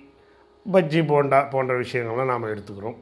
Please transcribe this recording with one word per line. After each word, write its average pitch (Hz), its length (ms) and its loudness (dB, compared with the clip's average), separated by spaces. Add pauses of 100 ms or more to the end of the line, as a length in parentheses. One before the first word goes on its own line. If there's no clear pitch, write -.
(720)
பஜ்ஜி, 165 280 4
போண்டா 143 480 4
போன்ற 127 300 -2
விஷயங்கள்லாம் 120 460 -4
நாம 120 220 -2
எடுத்துக்கிறோம். 104 540 -10